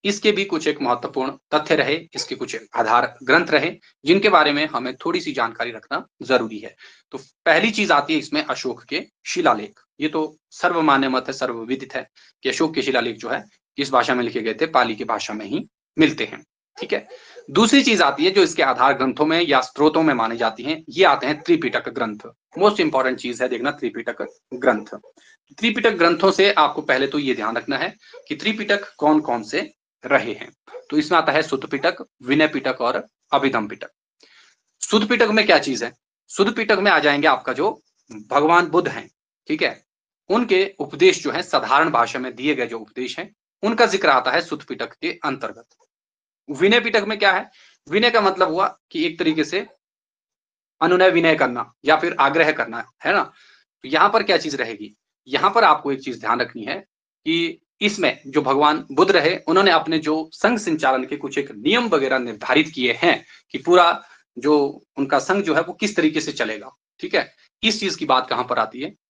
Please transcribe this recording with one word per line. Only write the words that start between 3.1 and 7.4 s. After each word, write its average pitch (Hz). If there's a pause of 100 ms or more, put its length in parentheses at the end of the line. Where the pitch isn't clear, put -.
ग्रंथ 156
रहे, 156 (300)
जिनके 196
बारे 156
में 147
हमें 127
थोड़ी 175
सी 151
जानकारी 120
रखना 123 (200)
जरूरी 113
है। - (380)
तो 135 (280)